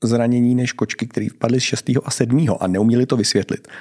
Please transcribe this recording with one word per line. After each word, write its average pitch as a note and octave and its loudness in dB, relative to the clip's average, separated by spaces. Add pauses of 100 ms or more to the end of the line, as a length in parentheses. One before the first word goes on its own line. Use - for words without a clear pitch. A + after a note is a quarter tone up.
zranění A#2+ 2
než B2 -2
kočky, - -10
které A2 -6
vpadly A#2+ 0
z B2 -2
šestého - -2
a C3 -8
sedmého B2 0
a F#2+ 0
neuměli A2+ 2
to B2+ 0
vysvětlit. - -2 (140)